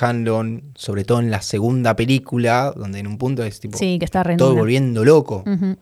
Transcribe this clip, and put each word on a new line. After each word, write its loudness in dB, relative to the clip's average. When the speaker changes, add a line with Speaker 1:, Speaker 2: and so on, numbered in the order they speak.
Speaker 1:
Hanlon, -2
sobre -6
todo 2
en 0
la -2
segunda 0
película, 0
donde -10
en -8
un -8
punto -4
es -8
tipo -10
Speaker 2:
Sí, -2
que -4
está -2
re 0
Speaker 1:
todo 4
Speaker 2:
nula. 4
Speaker 1:
volviendo 2
loco. 4
Speaker 2:
Ujú. -2